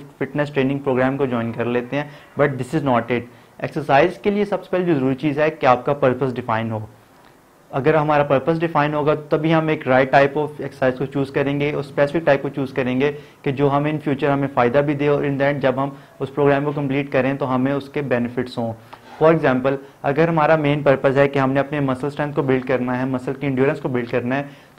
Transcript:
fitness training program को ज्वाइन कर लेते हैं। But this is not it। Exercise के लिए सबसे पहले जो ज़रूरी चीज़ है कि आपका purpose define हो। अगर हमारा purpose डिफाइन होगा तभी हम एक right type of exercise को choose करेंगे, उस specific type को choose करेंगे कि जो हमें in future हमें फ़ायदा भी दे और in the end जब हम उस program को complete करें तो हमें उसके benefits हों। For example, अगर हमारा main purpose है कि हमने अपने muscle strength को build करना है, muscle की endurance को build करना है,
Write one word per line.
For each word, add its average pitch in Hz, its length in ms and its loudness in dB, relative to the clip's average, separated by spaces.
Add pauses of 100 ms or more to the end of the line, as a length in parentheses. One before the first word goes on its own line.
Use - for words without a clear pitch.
(180)
fitness 143 340 -4
training 139 280 0
program 131 360 0
को 139 100 0
ज्वाइन 117 260 -2
कर 117 140 -4
लेते 123 300 -2
हैं। 143 120 -4 (300)
But 139 240 0
this 127 120 -6
is 139 140 0
not 117 240 0
it। - 520 -8
Exercise 147 600 0
के 208 60 2
लिए 202 140 0
सबसे 196 280 -6
पहले 185 120 0
जो 170 100 2
ज़रूरी 131 220 0
चीज़ 147 240 -2
है 156 100 2
कि 160 160 -2
आपका 127 260 4
purpose 131 400 0
define 113 380 -4
हो। 110 120 -6 (880)
अगर 151 260 2
हमारा 151 280 2
purpose 147 340 2
डिफाइन 156 360 0
होगा 151 200 2 (180)
तभी 156 180 0
हम 160 200 2
एक 156 180 -2
right 127 240 4
type 139 240 4
of 147 220 -4
exercise 131 400 -2
को 143 80 -4
choose 139 260 -4
करेंगे, 143 400 0
उस 143 160 -6
specific 151 380 0
type 143 160 4
को 143 60 -6
choose 135 260 -4
करेंगे 127 360 0 (340)
कि 143 80 0
जो 139 160 2
हमें 147 240 2
in 151 140 -4
future 147 240 0
हमें 139 240 0
फ़ायदा 123 260 4
भी 147 140 0
दे 143 140 0
और 143 180 2
in 143 140 -2
the 139 120 2
end 143 100 -4
जब 127 160 0
हम 139 180 -4 (240)
उस 139 100 -6
program 143 340 2
को 147 80 -2
complete 143 400 -2
करें 135 240 0
तो 143 100 -4
हमें 127 260 0
उसके 143 320 -4
benefits 123 540 -2
हों। 113 140 -4 (480)
For 156 140 6
example, 135 420 2 (280)
अगर 143 240 2
हमारा 160 280 4
main 147 260 0
purpose 135 340 2
है 143 120 6
कि 143 100 -2
हमने 135 220 2
अपने 143 220 -4
muscle 135 280 -2
strength 147 240 -6
को 156 80 0
build 131 220 2
करना 127 300 0
है, 127 140 -2
muscle 131 240 -4
की 139 140 -6
endurance 139 340 0
को 165 80 -6
build 123 220 -2
करना 123 240 -2
है, 143 160 -6 (280)